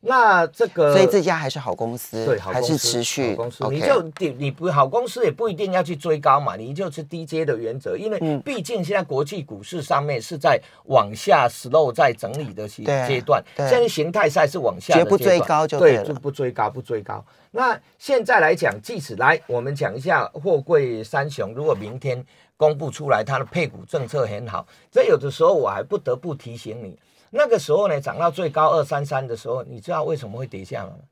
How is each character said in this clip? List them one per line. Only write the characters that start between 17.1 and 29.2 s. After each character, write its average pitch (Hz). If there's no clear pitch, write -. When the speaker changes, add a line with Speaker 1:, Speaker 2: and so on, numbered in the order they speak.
Speaker 1:
那 233
现 254
在 220
来 165
讲， 131
即 208
使 113
来， 143
我 120
们 139
讲 123
一 -
下 147
货 151
柜 135
三 139
雄， 110
如 139
果 151
明 107
天 131
公 151
布 151
出 143
来， 110
它 139
的 131
配 170
股 -
政 135
策 135
很 107
好， 101
这 508
有 190
的 139
时 139
候 180
我 135
还 101
不 185
得 -
不 147
提 117
醒 113
你， 92
那 294
个 233
时 147
候 196
呢， 151
涨 135
到 170
最 165
高 156
二 160
三 143
三 135